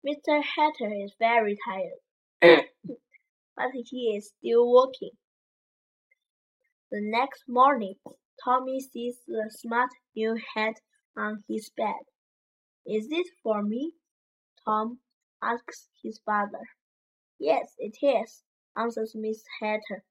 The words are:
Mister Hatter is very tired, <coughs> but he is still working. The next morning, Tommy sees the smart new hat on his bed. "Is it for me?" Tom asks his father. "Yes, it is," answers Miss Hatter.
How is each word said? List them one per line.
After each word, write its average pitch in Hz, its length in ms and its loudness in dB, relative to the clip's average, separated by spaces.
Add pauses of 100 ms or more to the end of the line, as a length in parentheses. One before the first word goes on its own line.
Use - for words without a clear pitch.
Mister 294 380 0
Hatter 294 500 0
is 202 280 -8
very 226 440 2
tired, 190 380 -8 (400)
<coughs> 170 240 10 (880)
but - 160 -4 (140)
he 240 320 -4
is - 180 -14
still 240 380 2
working. 262 380 4 (1800)
The 208 120 -6
next 226 460 -4
morning, 247 520 2 (440)
Tommy 262 360 0
sees 247 480 -10
the 220 280 -6
smart 233 360 -2 (240)
new 226 240 -2 (160)
hat 220 260 -4 (340)
on 214 320 -8
his 110 220 -6
bed. 208 320 -6 (880)
"Is 214 240 -4
it 349 160 -2 (160)
for 214 180 -2
me?" 247 320 -4 (720)
Tom 220 340 -2 (440)
asks - 440 -6 (140)
his 220 240 -12
father. 208 400 -2 (720)
"Yes, - 400 -2
it 214 240 -10
is," 233 420 -2 (320)
answers 220 380 -6
Miss 220 300 -6 (160)
Hatter. 214 520 -6